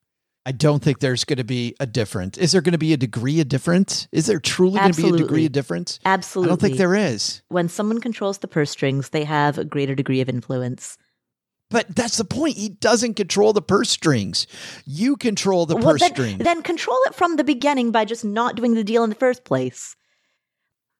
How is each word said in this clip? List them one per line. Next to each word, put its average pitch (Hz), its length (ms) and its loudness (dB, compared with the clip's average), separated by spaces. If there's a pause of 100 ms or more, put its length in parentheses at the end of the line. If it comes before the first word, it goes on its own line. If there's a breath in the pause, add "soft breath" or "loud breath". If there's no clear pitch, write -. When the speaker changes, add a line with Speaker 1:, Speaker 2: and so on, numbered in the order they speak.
(460)
Speaker 1:
I 131 80 -6
don't 147 280 2
think 143 180 0
there's 127 260 0
gonna 131 180 -2
be 120 380 -4
a 139 40 -4
difference. 104 520 -4
Is 175 160 0
there 185 80 4
gonna 170 160 2
be 160 160 2
a 151 40 2
degree 127 440 0
of 135 80 0
difference? 170 640 0
Is 160 140 0
there 196 120 2
truly 185 400 2
gonna 196 140 4
be 160 100 -2
a 185 80 4
degree - 60 -
Speaker 2:
Absolutely. 160 300 2
Speaker 1:
of 143 40 -2
difference? 170 540 -4
Speaker 2:
Absolutely. 185 440 0
Speaker 1:
I - 20 4
don't 175 100 2
think 160 160 0
there 180 180 2
is. 156 540 -2
Speaker 2:
When 175 180 0
someone 214 320 -2
controls 214 380 -4
the - 100 -12
purse 147 240 -2
strings, 135 380 -2
they 151 160 -2
have 147 320 2
a 165 80 -4
greater 143 280 -2
degree 131 280 0
of 127 80 -2
influence. 127 680 -6 (720)
Speaker 1:
But 240 260 -2
that's 240 220 -2
the 220 80 -2
point. 269 320 -2
He 214 120 -6
doesn't 226 460 0
control 208 380 2
the 208 80 2
purse 185 280 0
strings. 110 560 0 (400 loud breath)
You 208 320 0
control 190 480 0
the 156 100 0
Speaker 2:
Well, 226 160 0
Speaker 1:
purse 302 100 4
Speaker 2:
then, 349 100 4
Speaker 1:
strings. 107 320 -4
Speaker 2:
then 339 200 2
control 381 340 -2 (100)
it - 80 -6
from 339 220 0
the 294 80 2
beginning 254 460 0
by 220 140 2
just 226 200 -8
not 220 300 -2
doing 233 180 2
the 226 100 0
deal 214 200 2
in 226 60 0
the 208 60 -4
first 254 280 0
place. 131 520 -4 (1040)